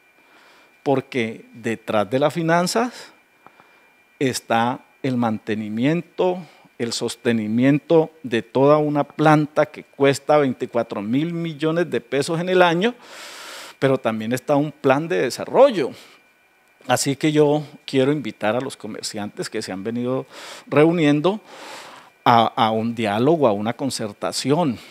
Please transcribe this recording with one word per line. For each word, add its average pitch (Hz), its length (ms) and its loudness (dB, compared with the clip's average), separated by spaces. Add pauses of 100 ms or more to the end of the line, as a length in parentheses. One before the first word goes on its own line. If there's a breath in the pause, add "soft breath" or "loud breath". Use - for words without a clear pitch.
(840 soft breath)
porque 127 720 -2
detrás 107 580 -2
de 131 80 0
las 147 160 0
finanzas 175 800 -2 (1040 soft breath)
está 120 640 -2 (220)
el 131 140 -2
mantenimiento, 120 1200 -2 (400 soft breath)
el 117 140 -4
sostenimiento 123 1160 0 (140)
de 113 180 -2
toda 143 360 4
una 147 260 0
planta 151 640 2
que - 180 -18
cuesta 139 540 2
veinticuatro 120 600 -2
mil 135 320 -2
millones 160 560 -2
de 127 120 -2
pesos 156 400 -4
en 180 80 -4
el 185 120 4
año, 180 340 4 (840 loud breath)
pero 135 200 2
también 110 340 -4
está 135 240 0
un 147 160 0
plan 143 340 0
de 180 160 -2
desarrollo. 190 720 2 (960 loud breath)
Así 135 260 0
que 156 160 -2
yo 151 320 2 (240)
quiero 135 240 0
invitar 110 460 -4
a 127 40 -4
los 131 160 -10
comerciantes 107 720 -12
que 110 140 -8
se - 80 -10
han 95 140 -8
venido 123 420 -4 (400 loud breath)
reuniendo 160 720 2 (840 loud breath)
a, 117 220 6
a 113 260 2
un 113 240 -2
diálogo, 120 500 2
a 107 60 4
una 104 220 -2
concertación. 127 1040 -4 (140 loud breath)